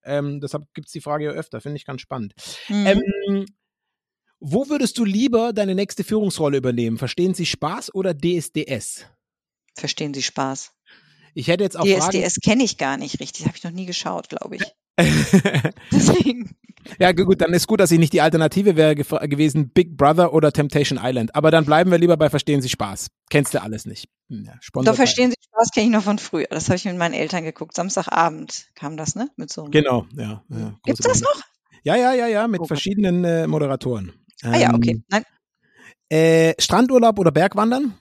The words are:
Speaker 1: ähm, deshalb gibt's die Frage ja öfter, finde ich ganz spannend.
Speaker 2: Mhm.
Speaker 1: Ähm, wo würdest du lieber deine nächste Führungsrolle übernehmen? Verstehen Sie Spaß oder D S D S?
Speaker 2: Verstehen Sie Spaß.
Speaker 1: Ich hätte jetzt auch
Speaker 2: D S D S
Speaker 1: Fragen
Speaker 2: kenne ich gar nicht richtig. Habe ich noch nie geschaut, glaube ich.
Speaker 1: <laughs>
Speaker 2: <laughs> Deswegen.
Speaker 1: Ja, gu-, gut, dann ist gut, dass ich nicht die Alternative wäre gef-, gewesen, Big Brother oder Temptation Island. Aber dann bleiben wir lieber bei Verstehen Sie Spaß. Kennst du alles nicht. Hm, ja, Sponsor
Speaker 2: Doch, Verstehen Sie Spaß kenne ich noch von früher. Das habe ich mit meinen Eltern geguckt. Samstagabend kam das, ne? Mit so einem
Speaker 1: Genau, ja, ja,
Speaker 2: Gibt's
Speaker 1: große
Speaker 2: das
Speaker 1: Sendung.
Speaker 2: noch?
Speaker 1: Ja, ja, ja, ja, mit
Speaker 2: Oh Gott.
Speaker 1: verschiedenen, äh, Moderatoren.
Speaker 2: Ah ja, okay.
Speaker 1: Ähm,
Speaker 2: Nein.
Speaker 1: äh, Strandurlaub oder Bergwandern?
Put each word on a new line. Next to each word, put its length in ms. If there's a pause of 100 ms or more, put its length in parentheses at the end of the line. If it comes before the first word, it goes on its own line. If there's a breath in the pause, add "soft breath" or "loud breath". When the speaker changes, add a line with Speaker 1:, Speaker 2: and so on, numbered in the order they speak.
Speaker 1:
ähm, 380
deshalb 220 (100)
gibt's 180
die 100
Frage 240
ja 60
öfter, 300
finde 160
ich 80
ganz 160
spannend. 320 (360 loud breath)
Speaker 2:
Mhm. 180
Speaker 1:
Ähm, 580 (920)
wo 300
würdest 280
du 80
lieber 480
deine 220
nächste 280
Führungsrolle 540
übernehmen? 400
Verstehen 380
Sie 100
Spaß 480
oder 220
D 220
S 140
D 140
S? 400 (720)
Speaker 2:
Verstehen 380
Sie 80
Spaß. 480 (640 soft breath)
Speaker 1:
Ich 120
hätte 160
jetzt 140
auch 60
Speaker 2:
D 100
S 160
D 140
S 100
Speaker 1:
Fragen 80 (100)
Speaker 2:
kenne 120
ich 160
gar 180
nicht 220
richtig. 260
Habe 100
ich 80
noch 80
nie 140
geschaut, 440
glaube 280
ich. 60 (340)
Speaker 1:
<laughs> 0
Speaker 2:
<laughs> 920
Deswegen. 680 (420 loud breath)
Speaker 1:
Ja, 120
gu-, 140
gut, 160
dann 120
ist 140
gut, 120
dass 120
ich 80
nicht 140
die 80
Alternative 540
wäre 200
gef-, 340
gewesen, 400
Big 260
Brother 380
oder 180
Temptation 500
Island. 340
Aber 160
dann 120
bleiben 280
wir 80
lieber 180
bei 140
Verstehen 320
Sie 60
Spaß. 380 (220)
Kennst 240
du 80
alles 240
nicht. 240 (200)
Hm, 160
ja, 140
Sponsor 320
Speaker 2:
Doch, 60
Verstehen 320
Sie 80 (160)
Spaß 180
kenne 140
ich 60
noch 120
von 140
früher. 320
Das 180
habe 100
ich 80
mit 120
meinen 160
Eltern 300
geguckt. 320
Samstagabend 1000
kam 240
das, 180
ne? 200
Mit 160
so 120
einem 80
Speaker 1:
Genau, 440
ja, 340
ja, 340
Speaker 2:
Gibt's 180
Speaker 1:
große 80
Speaker 2:
das 100
Speaker 1:
Sendung. 160
Speaker 2:
noch? 80 (400 soft breath)
Speaker 1:
Ja, 120
ja, 180
ja, 140
ja, 200
mit 120
Speaker 2:
Oh 40
Gott. 60
Speaker 1:
verschiedenen, 540
äh, 240
Moderatoren. 680 (300)
Speaker 2:
Ah 140
ja, 160
okay. 180
Speaker 1:
Ähm, 180
Speaker 2:
Nein. 140 (840 soft breath)
Speaker 1:
äh, 500
Strandurlaub 600
oder 120
Bergwandern? 680